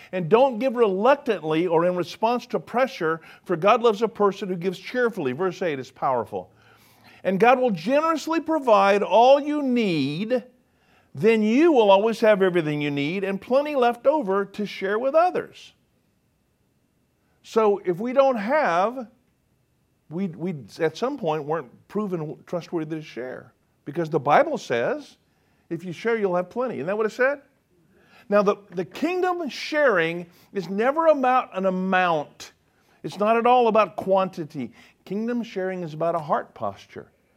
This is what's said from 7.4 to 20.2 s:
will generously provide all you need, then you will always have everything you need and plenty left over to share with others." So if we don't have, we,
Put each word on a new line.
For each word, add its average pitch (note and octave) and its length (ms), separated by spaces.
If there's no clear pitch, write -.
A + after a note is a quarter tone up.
will B3+ 120
generously D4+ 680
provide G#3 600
all A#3 380
you D4 220
need, A3 840
then G#3+ 260
you B3+ 300
will A3+ 180
always G#3 300
have G#3+ 220
everything E3 400
you D3 100
need C#3+ 320
and G3 160
plenty D4 360
left A#3+ 320
over G#3 360
to G3 220
share F#3+ 340
with C4+ 160
others." - 580
So G#3 420
if F3 140
we A#3+ 120
don't C4+ 260
have, A3 680
we, F#3 180